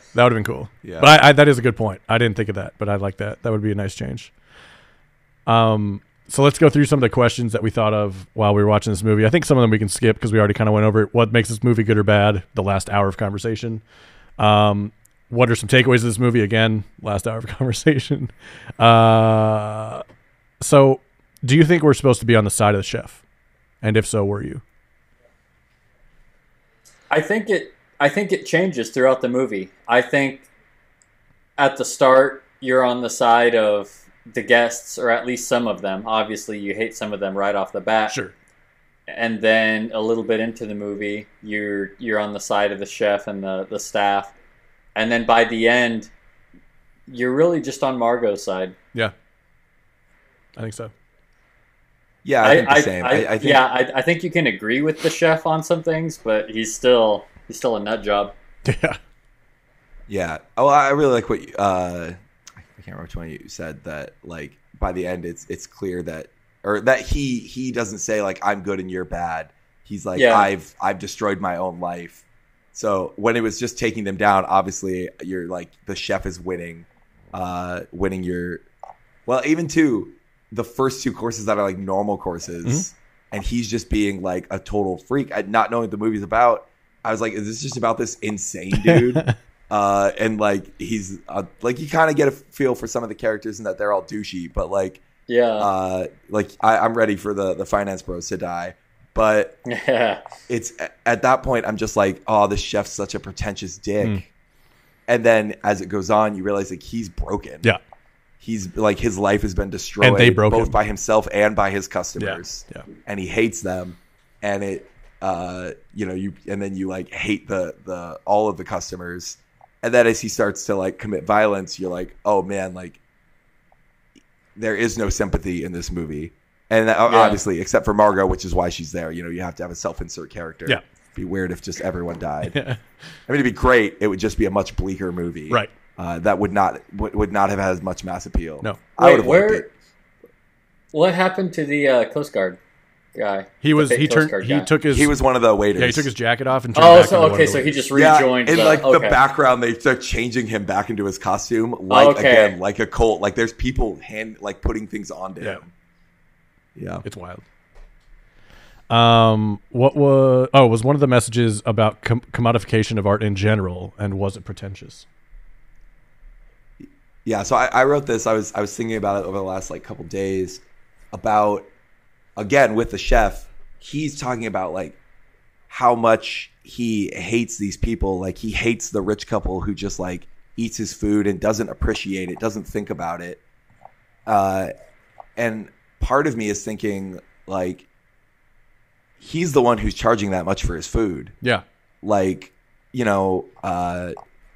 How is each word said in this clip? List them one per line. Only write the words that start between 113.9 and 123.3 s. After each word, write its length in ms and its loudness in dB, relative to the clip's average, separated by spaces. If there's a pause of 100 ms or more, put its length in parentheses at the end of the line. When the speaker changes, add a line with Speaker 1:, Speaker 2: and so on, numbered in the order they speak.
Speaker 2:
And 240 -4
it, 260 -8 (300)
uh, 520 -6 (200)
you 140 -8
know, 80 -8
you, 180 -8 (140)
and 160 -8
then 120 -8
you, 140 -6
like, 240 -10
hate 360 -6
the, 260 -6 (100)
the, 400 -12
all 240 0
of 80 -4
the 80 -14
customers. 720 -12 (440)
And 140 -2
then 140 8
as 100 2
he 100 -8
starts 380 -4
to, 80 -2
like, 240 -4
commit 240 -6
violence, 560 2
you're 100 -6
like, 360 -10
"Oh 180 2
man, 320 -8
like, 240 -18 (1600)